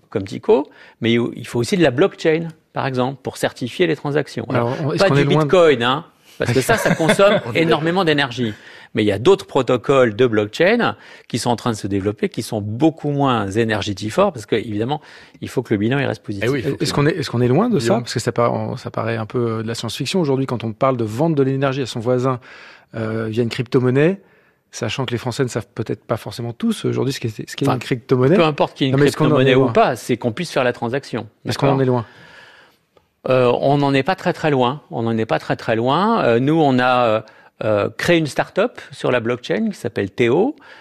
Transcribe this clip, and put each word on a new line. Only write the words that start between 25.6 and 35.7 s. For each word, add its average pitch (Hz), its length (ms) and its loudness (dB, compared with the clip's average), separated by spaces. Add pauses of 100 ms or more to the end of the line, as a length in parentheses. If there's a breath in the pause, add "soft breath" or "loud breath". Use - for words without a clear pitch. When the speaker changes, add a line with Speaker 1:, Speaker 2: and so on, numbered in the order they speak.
Speaker 2:
peut-être - 320 -8
pas 120 120 -2
forcément 117 360 -10
tous 220 320 -4
aujourd'hui 123 280 -2
ce - 80 -8
qu'est, 123 80 -6
ce - 260 -12
qu'est 139 120 -2
Speaker 1:
Enfin, 139 80 2
Speaker 2:
une 127 60 -4
crypto-monnaie. 127 540 2
Speaker 1:
peu 175 100 6
importe 156 320 0
qu'il 143 100 0
y - 20 0
ait - 20 0
une 131 60 2
Speaker 2:
Non, 139 60 4
mais 147 60 6
est-ce - 80 0
qu'on 160 100 2
en - 20 4
est - 20 4 (140)
Speaker 1:
crypto-monnaie 131 100 4
ou 131 100 6
Speaker 2:
loin ? 120 80 0
Speaker 1:
pas, 180 220 4
c'est 120 220 -4
qu'on 120 160 -4
puisse 170 180 -8
faire 139 140 0
la 123 80 2
transaction. 120 560 -6 (180)
Speaker 2:
Est-ce 143 120 -4
qu'on 143 100 0
en - 80 4
Speaker 1:
D'accord ? 135 60 0
Speaker 2:
est 131 40 2
loin ? 123 200 0 (1200 loud breath)
Speaker 1:
Euh, 127 320 2
on 143 180 2
n'en 139 160 0
est 135 80 2
pas 185 140 0
très, 180 160 -2
très 156 180 -2
loin. 135 400 0
On 139 120 -6
n'en 113 140 -2
est 110 100 -2
pas 156 120 -2
très, - 160 -4
très 117 220 -2